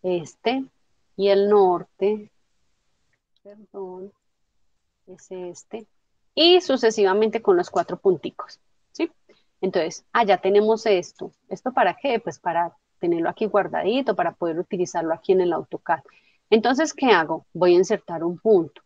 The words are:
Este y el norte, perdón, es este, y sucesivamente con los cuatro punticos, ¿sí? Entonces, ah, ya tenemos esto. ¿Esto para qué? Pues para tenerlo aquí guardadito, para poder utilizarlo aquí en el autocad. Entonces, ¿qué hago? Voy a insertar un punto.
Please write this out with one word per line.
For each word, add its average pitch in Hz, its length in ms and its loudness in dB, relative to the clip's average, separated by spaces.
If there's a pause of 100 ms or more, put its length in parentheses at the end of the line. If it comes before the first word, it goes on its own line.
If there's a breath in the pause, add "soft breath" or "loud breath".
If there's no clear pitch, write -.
Este 185 640 -4 (500)
y 196 120 0
el 196 200 4
norte, 202 800 0 (1120)
perdón, 196 680 -16 (960)
es - 240 -20
este, 185 560 -14 (480)
y 349 260 6
sucesivamente 220 800 0
con 196 160 4
los - 140 -2
cuatro 180 260 -4
punticos, - 640 -4 (320)
¿sí? - 180 -6 (520 soft breath)
Entonces, 175 500 -4
ah, 233 100 2
ya 196 140 4
tenemos 208 480 2
esto. - 480 -2 (160)
¿Esto 247 240 -10
para 196 240 2
qué? 240 240 -2
Pues - 180 -12
para 170 380 -4 (220)
tenerlo 170 320 -2
aquí 214 160 -4
guardadito, 196 680 -2
para 170 180 -2
poder 165 260 -6
utilizarlo 175 560 -4
aquí 165 180 -2
en 185 80 4
el 175 140 0
autocad. 160 460 -6 (500 soft breath)
Entonces, 247 420 0
¿qué - 140 -4
hago? 160 480 0
Voy 175 180 4
a 175 60 6
insertar 180 440 -2
un 170 160 -6
punto. 180 480 0